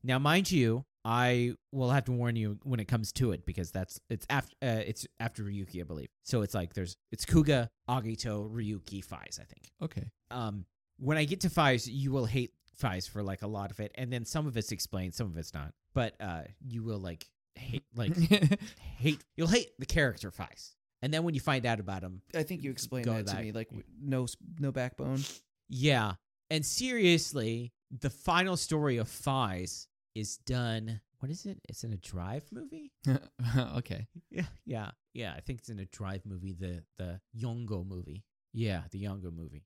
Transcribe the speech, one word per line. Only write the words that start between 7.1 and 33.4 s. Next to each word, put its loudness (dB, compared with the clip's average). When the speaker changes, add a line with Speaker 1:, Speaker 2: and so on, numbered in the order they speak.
Speaker 1:
it's -6
Kuga, 6
Agito, -2
Ryuki, -6
Vice, -12
I -16
think. -20
Speaker 2:
Okay. -6
Speaker 1:
Um, -4
when 2
I 4
get -2
to 4
Vice, 6
you -2
will 2
hate 0
Vice 0
for, -6
like, -4
a -4
lot -4
of -12
it, -4
and -6
then -2
some 0
of 0
it's -2
explained, -4
some -4
of -6
it's -8
not. -6
But, 0
uh, -4
you -4
will, -4
like, -6
hate, -8
like, 2
Speaker 2:
<laughs> 4
Speaker 1:
hate, 2
you'll 2
hate 6
the -6
character 2
Vice. -12
And 0
then 2
when 2
you 2
find 0
out 2
about -4
him, -10
Speaker 2:
I 0
think -4
you -4
explained -4
Speaker 1:
go 2
Speaker 2:
that 0
to -2
Speaker 1:
back. -4
Speaker 2:
me, -6
like, -4
w-, -12
no 0
s-, -6
no 0
backbone. -2
Speaker 1:
Yeah. 4
And 0
seriously, 4
the 0
final 4
story 2
of 0
Vice -2
is -6
done. -2
What -6
is -8
it? -10
It's -10
in -4
a -4
Drive -6
movie? -14
Speaker 2:
<laughs> 4